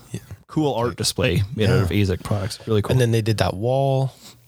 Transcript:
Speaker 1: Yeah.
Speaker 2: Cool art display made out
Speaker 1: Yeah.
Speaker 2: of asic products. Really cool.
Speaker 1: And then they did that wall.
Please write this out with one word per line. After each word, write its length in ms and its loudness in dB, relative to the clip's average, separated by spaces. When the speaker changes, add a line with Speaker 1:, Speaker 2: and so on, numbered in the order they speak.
Speaker 1:
Yeah. 80 -8
Speaker 2:
Cool 260 0
art 240 -2
display 460 0
made 140 2
out 60 4
Speaker 1:
Yeah. 60 4
Speaker 2:
of 60 0
asic 340 0
products. 440 -4
Really 160 2
cool. 100 -2
Speaker 1:
And 80 4
then 100 4
they 120 2
did 160 0
that 160 0
wall. 580 0